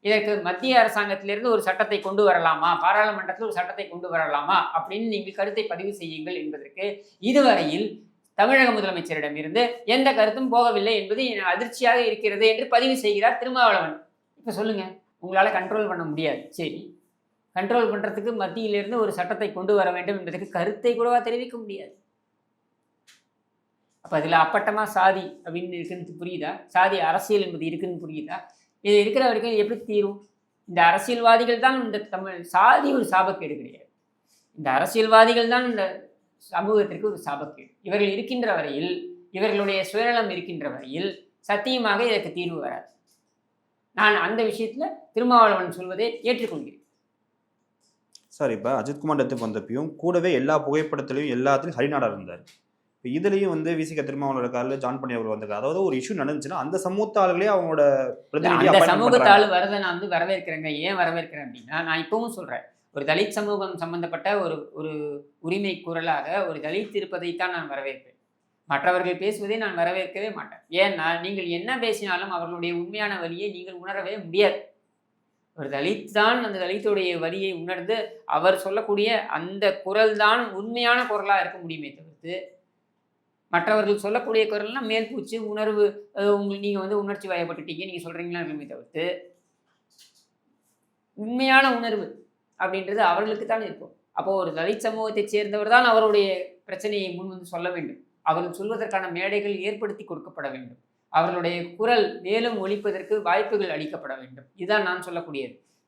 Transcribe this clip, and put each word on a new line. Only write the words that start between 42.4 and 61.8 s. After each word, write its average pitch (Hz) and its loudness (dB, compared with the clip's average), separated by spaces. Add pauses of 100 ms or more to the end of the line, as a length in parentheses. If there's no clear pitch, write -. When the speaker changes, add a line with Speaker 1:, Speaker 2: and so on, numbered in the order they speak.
Speaker 1:
வராது. 131 -8 (1080)
நான் 214 4
அந்த 196 0
விஷயத்துல 226 -4 (260)
திருமாவளவன் 220 4
சொல்வதை 190 -6
ஏற்றுக்கொள்கிறேன். 208 -4 (1400)
Speaker 2:
சார், 135 -4
இப்ப 113 -2
அஜித்குமார் 143 -2
டெத்துக்கு 123 -2
வந்தப்பையும் 113 -6
கூடவே 175 0
எல்லா 143 2
புகைப்படத்திலையும் 147 -2
எல்லாத்துலயும் 135 2
ஹரிநாடா 123 0
இருந்தார். 87 -12 (580)
இப்ப 156 -2
இதுலயும் 196 2
வந்து 160 -2
வி 160 -2
சி 156 -6
க 151 -2
திருமாவளவன் 135 -2
இருக்காரு, 127 -2
ஜான் 127 -4
பண்ணி 127 -6
அவர் 110 -4
வந்திருக்காரு. 104 -8
அதாவது 147 -2
ஒரு 160 0
இஷ்யூ - -6
நடந்துச்சுன்னா 147 -4
அந்த 160 -4
சமூகத்த 208 -2
ஆளுகளே 185 4
அவங்களோட 147 2 (200)
பிரதிநிதியா 156 0
Speaker 1:
அந்த 147 6
Speaker 2:
அப்பாயின்மெண்ட் 175 8
Speaker 1:
சமூகத்த 214 4
Speaker 2:
பண்றாங்க. 240 8
Speaker 1:
ஆளு 208 10
வரதை 196 2
நான் 175 -2
வந்து 185 -4
வரவேற்கிறேங்க. 160 -4
ஏன் 180 -2
வரவேற்கிறேன் 165 -2
அப்படின்னா, 127 -8